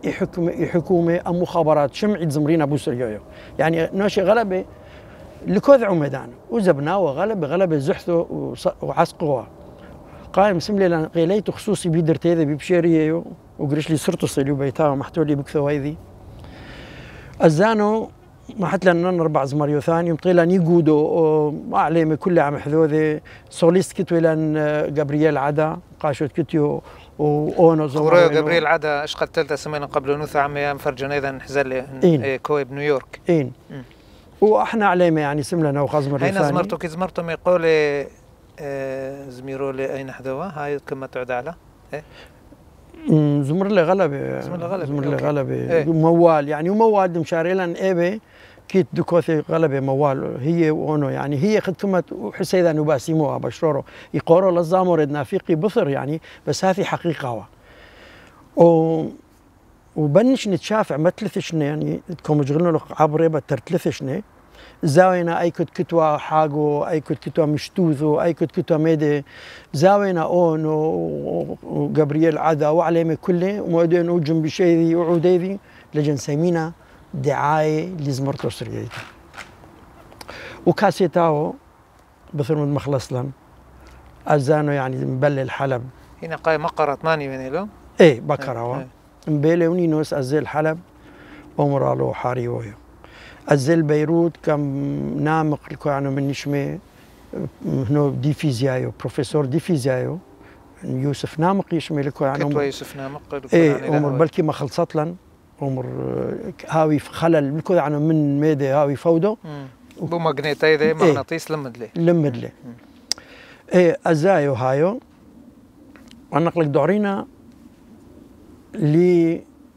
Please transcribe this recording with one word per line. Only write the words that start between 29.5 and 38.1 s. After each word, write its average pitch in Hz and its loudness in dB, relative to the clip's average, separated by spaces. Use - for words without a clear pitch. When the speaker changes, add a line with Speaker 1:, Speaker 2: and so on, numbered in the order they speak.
Speaker 2:
سمينا 147 -6
قبل 143 -2
نوث 151 -6
عم 143 0
يام 143 -2
فرجنا 139 -4
إذا 139 -4
نحزل 135 -4
Speaker 1:
إين. 135 0
Speaker 2:
إيه 135 -2
كوي 147 -2
بنيويورك. 139 -4
Speaker 1:
إين. 147 0
Speaker 2:
مم. 135 -14
Speaker 1:
وإحنا 214 2
عليمي 175 4
يعني 143 -2
سملنا 147 0
وخزمر 139 -2
Speaker 2:
هينا 190 0
Speaker 1:
ثاني. 151 2
Speaker 2:
زمرتو 180 -2
كي 180 -8
زمرتو 170 -6
ما 165 -6
يقول، 180 0